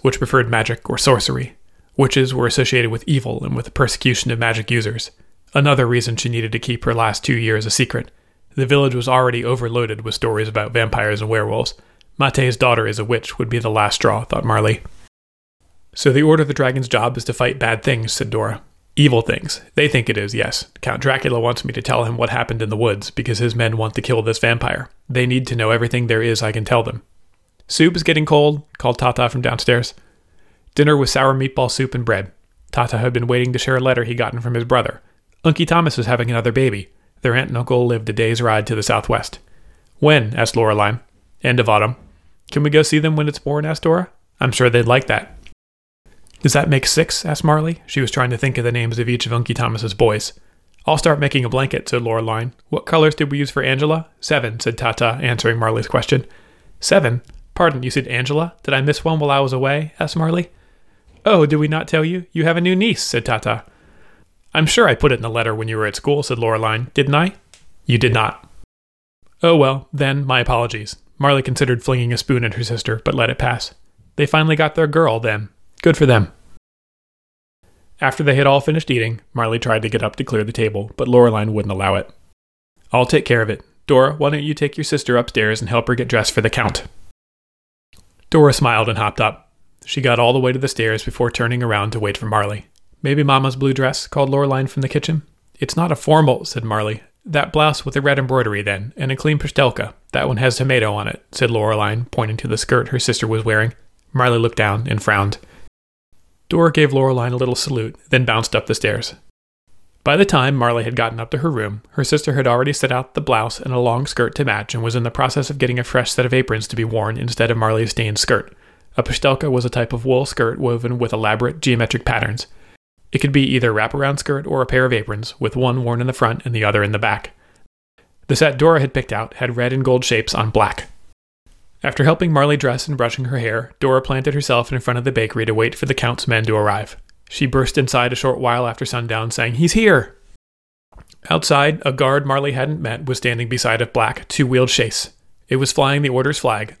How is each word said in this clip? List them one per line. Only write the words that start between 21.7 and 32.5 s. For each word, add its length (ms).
to 60
tell 220
him 140
what 140
happened 300
in 100
the 60
woods 340
because 280
his 160
men 220
want 180
to 80
kill 180
this 200
vampire. 500
They 180
need 200
to 100
know 140
everything 380
there 140
is 200
I 80
can 140
tell 180
them." 200
"Soup 260
is 80
getting 240
cold," 380
called 200
Tata 300
from 140
downstairs. 520
Dinner 220
was 160
sour 220
meatball 360
soup 240
and 100
bread. 280